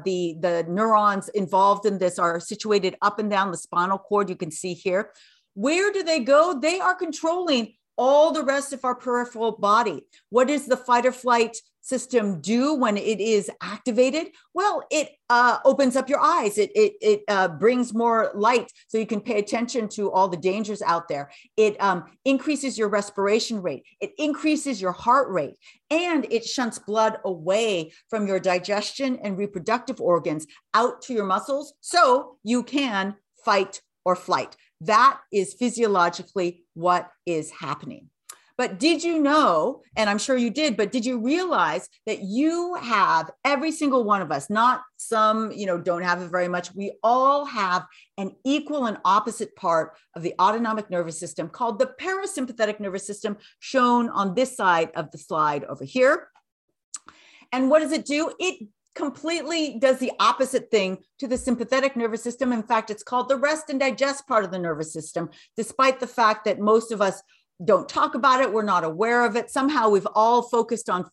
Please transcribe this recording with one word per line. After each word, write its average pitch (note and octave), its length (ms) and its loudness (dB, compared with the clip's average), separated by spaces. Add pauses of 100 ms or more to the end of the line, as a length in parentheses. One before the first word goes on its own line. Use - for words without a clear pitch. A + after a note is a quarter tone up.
the, F3+ 360 -2
the E3+ 280 0
neurons G#3 640 2
involved G3+ 560 2
in G3+ 100 0
this F3+ 220 -2
are E3+ 220 0
situated G3+ 600 -2
up G3+ 180 0
and G#3+ 120 -2
down G3 220 0
the E3+ 40 -8
spinal F3+ 400 -2
cord. G3+ 320 -2
You F3+ 80 -8
can E3 140 -8
see F3 240 -8
here. F#3+ 380 -4 (420)
Where E4+ 380 0
do F#4+ 100 -4
they D#4+ 180 0
go? C#4+ 380 4
They E4 220 0
are F4+ 140 2
controlling E4 800 -2 (240)
all D4 340 4
the D#4 100 -4
rest C#4 300 -2
of C4 140 -8
our B3 80 -2
peripheral A#3+ 580 -4
body. G#3 540 0 (240)
What B3 180 4
does D4 160 0
the A#3+ 140 -2
fight A#3+ 260 2
or B3+ 80 4
flight A#3 460 0 (240)
system G#3+ 580 -2
do A#3+ 320 2
when B3 240 0
it G3+ 240 -2
is G#3 300 0 (100)
activated? B3 680 0 (260)
Well, F#4 360 0
it, D4 200 0 (180)
uh, A#3+ 380 4
opens C4+ 280 4
up B3+ 140 0
your C#4 120 0
eyes. D4 360 2
It, G#3 180 0
it, G#3 280 4
it, G#3 260 2
uh, F#3+ 200 2
brings A#3 440 0
more A3+ 420 2
light G#3+ 380 2 (160)
so - 80 -4
you A3 80 0
can G#3 160 -4
pay G#3+ 180 -4
attention A3+ 520 -4
to G#3 200 -4
all F#3 160 4
the F3 120 -4
dangers G3 420 -4
out E3+ 260 -2
there. C#3+ 240 -8 (280)
It, G#3+ 240 4
um, F#3 220 2 (200)
increases C4+ 540 -2
your G#3+ 100 0
respiration G3+ 720 0
rate. D#3 240 -6 (160)
It G3+ 160 -8
increases D4 640 -2
your F#3 120 -2
heart B3 360 2
rate, D#3+ 280 -4 (340)
and E4 400 0
it A3+ 160 -2
shunts A#3+ 320 -4
blood A3 480 0
away F#3 640 -2 (160)
from G#3+ 180 -2
your F#3+ 140 0
digestion G3+ 840 -2
and G3+ 140 -6
reproductive G3+ 640 -4
organs D#3+ 460 0 (260)
out A#3+ 300 2
to - 100 -10
your G#3+ 140 -2
muscles C4+ 560 -4
so C#4+ 600 2
you A#3+ 200 0
can A3 540 -4 (280)
fight G3 380 0 (240)
or F3+ 100 2
flight. E3 400 -4 (240)
That A3+ 400 4 (120)
is F#3+ 220 -2
physiologically F#3+ 1080 0 (100)
what F3 340 0 (160)
is D#3 280 -4
happening. - 580 -12 (480)
But A3 200 -4
did D4+ 240 2
you E4+ 160 -2
know, C4+ 640 2 (140)
and G#3+ 140 0
I'm G3+ 80 0
sure C4 180 0
you A#3+ 140 0
did, C4+ 260 -2
but G#3 160 -2
did A#3+ 120 -2
you B3 140 -2
realize A3+ 680 0 (180)
that G#3+ 160 -6
you D#4+ 520 -2
have, F3+ 560 0 (140)
every C#4+ 280 0
single C4 320 0
one G3+ 180 2
of D3+ 80 -6
us, C#3+ 200 -4
not A3+ 320 2 (140)
some, A3 560 0
you G3+ 140 -8
know, F3+ 120 -2
don't F3 240 -2
have F3+ 200 0
it F3 80 -12
very F3+ 180 0
much, F3 260 -6
we G3 180 -8 (100)
all C4 440 4
have F#3+ 400 -2 (320)
an G3 260 -8
equal D4 420 -2
and G#3 180 -4
opposite G#3 520 0
part D#3+ 400 -2 (180)
of E3+ 80 -12
the E3 180 -4
autonomic G#3+ 500 0
nervous E3+ 280 -6
system E3+ 300 -10
called A3+ 300 -6
the - 220 0
parasympathetic C4 800 -4
nervous G3 280 -8
system, G#3 300 -8 (220)
shown A#3+ 520 2
on G3 240 -2
this B3+ 200 0
side F#3 400 2
of D#3+ 160 -8
the - 80 -18
slide D3+ 460 -2
over C3+ 200 -12
here. B3+ 440 2 (1200)
And C4 180 2
what D#4 100 8
does D4 120 -4
it C#4+ 120 -2
do? D4 340 -2
It - 300 -6 (260)
completely D4+ 840 -4
does B3+ 200 2
the B3+ 220 -2
opposite B3 500 0
thing F#3+ 280 0 (200)
to C#4 80 -8
the A#3+ 120 -2
sympathetic C4 580 -2
nervous A3+ 260 -4
system. B3 300 -2
In A3+ 100 -2
fact, A3 280 -2
it's G#3 120 -10
called B3 260 -4
the C4+ 100 2
rest D4+ 320 -2
and C4+ 100 -2
digest C4+ 480 -2
part A3 160 2
of F3+ 60 -8
the F#3 80 -6
nervous D#3+ 340 -4
system, D#3+ 380 -8 (260)
despite C4 420 0
the B3 80 -6
fact G#3+ 380 2
that G3+ 160 0
most A3 320 2
of G#3 80 -2
us G3 220 0 (420)
don't F#3 240 4
talk D4+ 260 0
about B3+ 260 4
it, A#3+ 120 2
we're G#3+ 100 0
not F#3 220 2
aware A3+ 400 2
of A3 120 0
it. A3+ 140 -4
Somehow C4 380 2
we've G3+ 260 4
all A#3 280 6
focused A3+ 480 -2
on F#3 220 -4